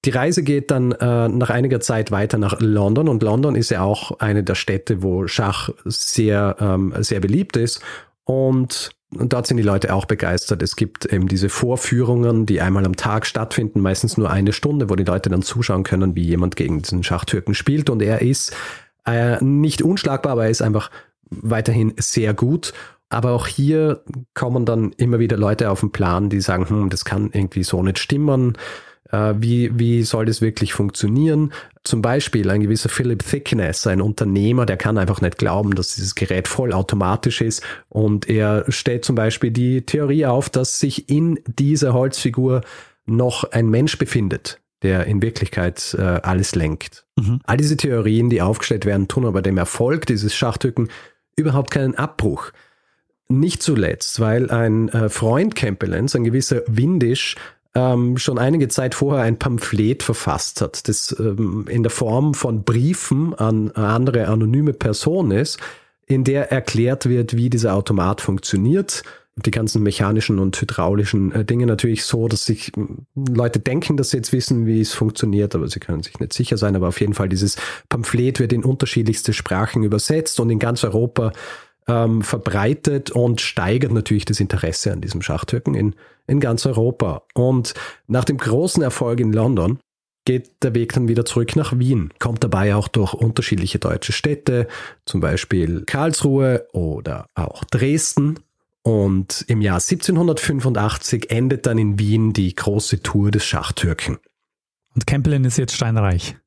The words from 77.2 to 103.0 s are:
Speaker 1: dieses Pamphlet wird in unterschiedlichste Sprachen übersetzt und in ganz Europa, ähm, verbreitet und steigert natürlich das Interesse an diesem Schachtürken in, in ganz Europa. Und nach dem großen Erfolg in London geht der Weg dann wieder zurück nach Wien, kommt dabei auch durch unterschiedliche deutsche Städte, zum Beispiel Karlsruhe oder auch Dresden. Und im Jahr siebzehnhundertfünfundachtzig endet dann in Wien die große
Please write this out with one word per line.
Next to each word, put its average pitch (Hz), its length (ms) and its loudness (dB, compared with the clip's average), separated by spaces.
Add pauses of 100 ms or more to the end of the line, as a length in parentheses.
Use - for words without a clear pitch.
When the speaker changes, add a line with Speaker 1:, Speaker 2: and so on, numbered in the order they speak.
Speaker 1:
dieses 95 260 0 (320)
Pamphlet 123 540 0
wird 113 100 2
in 120 140 0
unterschiedlichste 117 640 0
Sprachen 107 520 0
übersetzt 127 580 0
und 117 80 2
in 110 100 2
ganz 117 240 0
Europa, 113 480 0 (560)
ähm, 117 340 2
verbreitet 117 880 0
und 120 320 2
steigert 113 500 0
natürlich 107 340 0
das 107 140 -2
Interesse 95 540 -2
an 82 80 -6
diesem 87 220 -6
Schachtürken 120 500 -4
in, 104 220 0 (320)
in 139 120 2
ganz 120 280 0
Europa. 113 560 0 (100)
Und 123 400 2 (340)
nach 127 160 0
dem 139 140 0
großen 147 460 0
Erfolg 120 360 0
in 110 140 2
London 110 460 2 (460)
geht - 360 -2
der 120 140 0
Weg 117 180 0
dann 123 140 2
wieder 117 180 2
zurück - 300 0
nach 131 240 0
Wien, 123 400 2
kommt 117 240 0
dabei 101 320 2
auch 104 120 0
durch 101 260 0
unterschiedliche 110 680 0
deutsche - 320 -2
Städte, 135 560 0 (380)
zum 92 160 -2
Beispiel 85 640 0
Karlsruhe 135 840 0
oder 76 640 -4
auch - 300 -6
Dresden. 143 760 0 (440)
Und 98 640 0
im 110 140 2
Jahr 92 180 2
siebzehnhundertfünfundachtzig 143 1500 0
endet 127 340 0
dann 113 140 2
in 104 180 2
Wien 110 340 2
die 95 220 0
große 101 480 -2